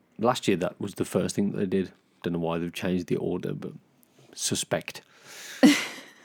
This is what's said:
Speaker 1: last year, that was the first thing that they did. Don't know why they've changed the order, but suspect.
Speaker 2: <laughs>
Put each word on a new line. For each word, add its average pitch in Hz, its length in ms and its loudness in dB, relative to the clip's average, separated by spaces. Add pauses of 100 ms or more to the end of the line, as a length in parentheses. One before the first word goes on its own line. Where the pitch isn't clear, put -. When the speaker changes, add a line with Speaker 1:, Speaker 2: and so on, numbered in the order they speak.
(180)
Speaker 1:
last 117 300 2
year, 98 100 6
that 87 220 -4
was 101 140 -6
the - 100 -2
first 92 320 0
thing 101 140 0
that 98 80 -6
they 104 80 0
did. 92 260 -2 (300)
Don't 87 100 -2
know 85 60 -2
why 82 200 -2
they've 85 140 -4
changed 90 360 -2
the - 80 0
order, 90 360 -4
but - 200 -10 (600)
suspect. - 680 -4 (600)
Speaker 2:
<laughs> 294 100 12 (520)